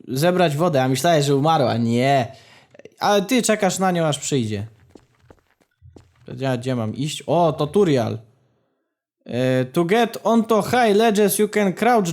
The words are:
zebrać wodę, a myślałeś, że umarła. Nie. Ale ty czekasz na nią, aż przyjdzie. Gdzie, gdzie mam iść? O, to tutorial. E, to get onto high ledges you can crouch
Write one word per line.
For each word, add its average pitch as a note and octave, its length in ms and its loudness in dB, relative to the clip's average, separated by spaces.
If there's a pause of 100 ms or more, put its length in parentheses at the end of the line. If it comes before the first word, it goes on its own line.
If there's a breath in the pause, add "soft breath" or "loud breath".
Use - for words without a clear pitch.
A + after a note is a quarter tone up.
zebrać E3 480 0
wodę, D3+ 260 0
a C3 60 0
myślałeś, C#3+ 360 2
że C#3+ 120 2
umarła. C#3 400 0
Nie. A#2+ 560 0 (680 loud breath)
Ale G3+ 240 0
ty A#3+ 200 0
czekasz G3+ 360 0
na F#3+ 120 0
nią, E3+ 160 0
aż C#3+ 120 -2
przyjdzie. A2 480 -4 (1600)
Gdzie, C3 300 -4
gdzie B2+ 180 -4
mam A2 180 -4
iść? C#3+ 320 -8
O, D#3+ 260 2
to D3 140 -2
tutorial. C3 520 0 (1080)
E, B2+ 400 0
to E3+ 200 -2
get G#3+ 400 0
onto A3 380 2
high A#3 340 2
ledges G#3 420 2
you G#3+ 100 2
can G3+ 240 0
crouch A3 400 2